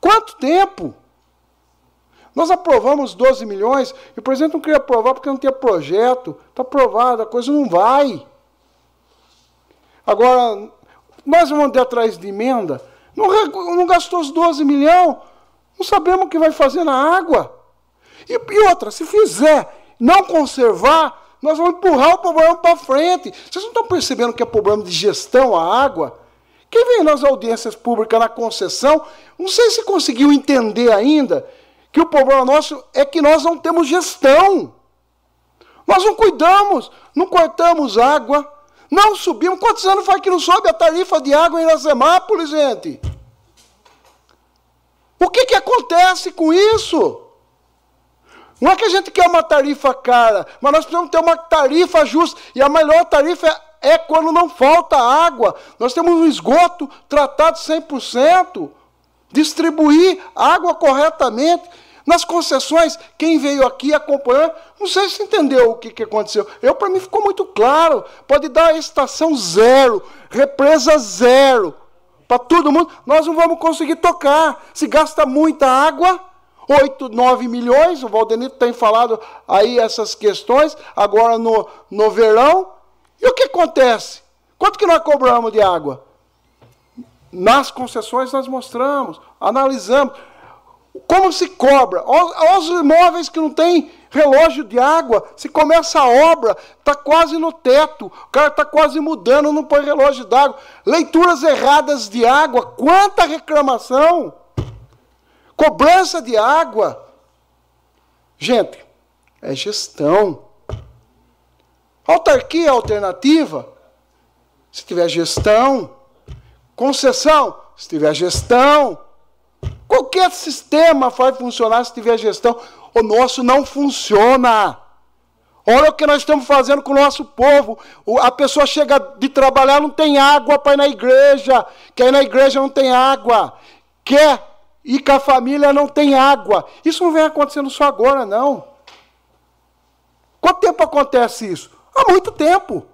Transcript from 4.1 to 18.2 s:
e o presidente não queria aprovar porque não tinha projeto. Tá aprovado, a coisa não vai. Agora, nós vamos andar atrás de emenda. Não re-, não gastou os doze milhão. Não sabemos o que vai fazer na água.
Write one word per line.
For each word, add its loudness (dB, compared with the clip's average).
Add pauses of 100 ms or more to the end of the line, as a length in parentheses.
e -14
o -20
presidente -4
não -6
queria -2
aprovar 0
porque -10
não -6
tinha -2
projeto. -2 (200)
Tá -8
aprovado, -2
a -8
coisa -6
não -2
vai. 0 (1800)
Agora, 0 (540)
nós 2
vamos 0
andar 0
atrás -4
de -16
emenda. -6 (360)
Não -2
re-, 0
não -4
gastou -2
os -8
doze -2
milhão. 2 (540)
Não -10
sabemos -2
o -14
que -6
vai 2
fazer -2
na 0
água. -2 (800)